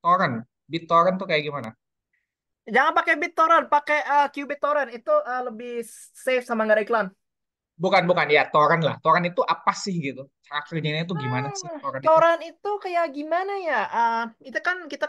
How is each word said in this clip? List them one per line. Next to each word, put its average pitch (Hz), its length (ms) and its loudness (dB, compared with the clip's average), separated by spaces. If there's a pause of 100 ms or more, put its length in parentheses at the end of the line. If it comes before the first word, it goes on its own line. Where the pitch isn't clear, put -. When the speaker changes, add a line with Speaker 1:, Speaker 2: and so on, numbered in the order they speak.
Speaker 1:
Torrent, 170 360 2 (280)
BitTorrent 170 560 0
itu 190 80 -8
kayak 156 160 0
gimana? 139 260 -8 (920)
Speaker 2:
Jangan 262 320 2
pakai 330 240 2
BitTorrent, 330 480 4
pakai, 294 320 2
eh, 285 320 2
Q 285 160 -10
B 285 80 -6
torrent. 285 320 -2
Itu, 240 240 -4
eh, 254 300 0 (100)
lebih 233 320 -10 (320)
safe 247 320 -2
sama 220 160 0
nggak 214 160 4
ada 208 80 -2
iklan. 220 180 0 (680)
Speaker 1:
Bukan, 180 320 2
bukan. 170 240 2
Ya, 147 160 4
torrent 156 320 4
lah. 135 240 -2
Torrent 170 240 4
itu 180 160 -2
apa - 320 -4
sih 202 240 -8
gitu? 135 240 -8 (160)
Cara 147 240 -10
kerjanya 156 400 -4
itu 175 80 -8
gimana 127 400 -4
sih 392 160 -12
Speaker 2:
Ah, 330 80 -12
Speaker 1:
torrent 269 240 -8
itu? 302 80 0
Speaker 2:
torrent 330 340 4
itu 339 280 -10 (100)
kayak 339 320 -2
gimana 330 480 -4
ya? 294 200 -2 (120)
Ah, 233 320 0 (160)
itu 262 240 -10
kan, 349 240 -4
kita 285 200 -8